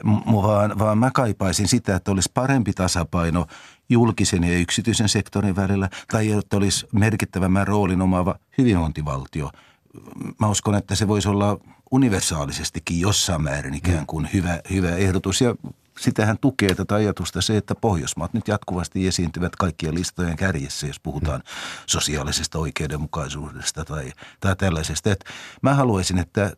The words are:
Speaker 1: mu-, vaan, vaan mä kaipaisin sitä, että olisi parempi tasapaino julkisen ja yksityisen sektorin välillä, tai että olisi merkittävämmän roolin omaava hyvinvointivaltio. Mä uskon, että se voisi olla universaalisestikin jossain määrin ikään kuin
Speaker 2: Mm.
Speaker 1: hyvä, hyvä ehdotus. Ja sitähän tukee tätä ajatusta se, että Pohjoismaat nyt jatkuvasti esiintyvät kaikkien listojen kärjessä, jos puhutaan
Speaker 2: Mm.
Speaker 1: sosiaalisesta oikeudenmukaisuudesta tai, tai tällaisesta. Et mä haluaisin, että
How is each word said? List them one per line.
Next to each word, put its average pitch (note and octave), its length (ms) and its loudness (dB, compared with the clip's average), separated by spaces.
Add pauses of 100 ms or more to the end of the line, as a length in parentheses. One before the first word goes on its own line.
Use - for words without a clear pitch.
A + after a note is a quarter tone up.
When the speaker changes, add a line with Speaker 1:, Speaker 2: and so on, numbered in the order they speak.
Speaker 1:
mu-, G#2+ 380 2
vaan, G#2 360 2
vaan G#2+ 200 2
mä B2+ 160 4
kaipaisin G#2 540 2
sitä, G#2 280 2
että F2 140 -2
olisi F#2+ 240 2
parempi B2+ 380 2
tasapaino E2+ 720 0 (420)
julkisen G#2+ 560 4
ja F2 140 2
yksityisen G#2+ 500 0
sektorin G2 480 0
välillä, G2 320 0 (240)
tai G#2+ 200 0
että G#2 240 -2
olisi G2 360 0
merkittävämmän G2 720 2
roolin F#2+ 360 2
omaava F#2 320 2 (240)
hyvinvointivaltio. D2+ 920 0 (920)
Mä A2 80 2
uskon, G#2 260 0
että G2+ 200 -2
se F#2+ 140 2
voisi G2+ 200 2
olla G2+ 300 2 (320)
universaalisestikin E2+ 1080 0
jossain F2+ 420 2
määrin C#2+ 320 -4
ikään D#2 320 -2
kuin D2+ 200 -4
Speaker 2:
Mm. - 60 -14
Speaker 1:
hyvä, F2 280 0 (100)
hyvä F#2+ 260 0
ehdotus. F#2+ 440 0
Ja A#2+ 140 4 (460)
sitähän A2 400 2
tukee G#2 340 2
tätä F#2+ 200 -2
ajatusta F#2+ 480 0
se, G#2+ 140 2
että - 180 -2
Pohjoismaat E2+ 600 -2
nyt A2 140 -4
jatkuvasti F#2+ 580 -2
esiintyvät E2+ 500 -2
kaikkien D#2+ 380 -2
listojen F2 420 -4
kärjessä, D#2 500 -4
jos C#2 140 -10
puhutaan D2 400 -4
Speaker 2:
Mm. - 60 -18 (400)
Speaker 1:
sosiaalisesta D2+ 720 -2
oikeudenmukaisuudesta D2 1300 -6
tai, D2 280 -8 (280)
tai F#2+ 160 2
tällaisesta. E2 560 0
Et - 120 -2 (380)
mä C3+ 120 4
haluaisin, G2+ 440 2
että F#2+ 400 0